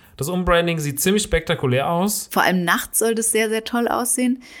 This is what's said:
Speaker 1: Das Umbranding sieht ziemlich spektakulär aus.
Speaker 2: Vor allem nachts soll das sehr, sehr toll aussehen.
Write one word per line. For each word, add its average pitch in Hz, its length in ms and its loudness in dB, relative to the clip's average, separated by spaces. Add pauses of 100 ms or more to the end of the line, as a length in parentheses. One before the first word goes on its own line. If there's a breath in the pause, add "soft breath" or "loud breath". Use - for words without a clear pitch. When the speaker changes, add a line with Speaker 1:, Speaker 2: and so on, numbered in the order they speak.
(160 loud breath)
Speaker 1:
Das 139 120 -4
Umbranding 175 520 2
sieht 143 200 -4
ziemlich 208 220 2
spektakulär 143 680 0
aus. 180 440 0
Speaker 2:
Vor - 100 2
allem 180 220 2
nachts 180 340 -2
soll 226 160 2
das 220 160 -2
sehr, 220 200 0
sehr 220 140 -2
toll 240 220 -2
aussehen. 247 560 0 (180 loud breath)